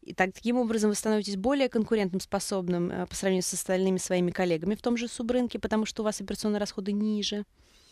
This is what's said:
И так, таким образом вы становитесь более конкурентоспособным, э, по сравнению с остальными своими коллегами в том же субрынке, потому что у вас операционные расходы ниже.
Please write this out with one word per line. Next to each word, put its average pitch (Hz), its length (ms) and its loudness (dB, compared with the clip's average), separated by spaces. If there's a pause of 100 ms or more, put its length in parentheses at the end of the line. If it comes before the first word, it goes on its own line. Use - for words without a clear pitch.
И - 120 -14
так, 185 180 2
таким 240 260 -2
образом 220 320 2
вы 208 60 0
становитесь 208 400 0
более 254 320 2
конкурентоспособным, 190 1200 0
э, 180 160 -4
по - 80 -14
сравнению 185 300 2
с - 100 -4
остальными 185 440 2
своими 180 320 2
коллегами 180 440 2
в - 80 -10
том 240 140 2
же 233 120 -4
субрынке, 247 500 0
потому 220 280 0
что - 160 -6
у - 20 -2
вас 214 160 -2
операционные 208 400 -2
расходы 202 320 -4
ниже. 208 520 0 (480)